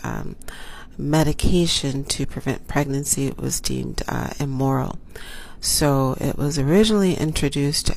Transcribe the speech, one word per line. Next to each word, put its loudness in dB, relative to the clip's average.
um, -6
medication 2
to -4
prevent -4
pregnancy, 0
was -2
deemed, -4
uh, -4
immoral. 0
So 2
it 0
was 0
originally 6
introduced 0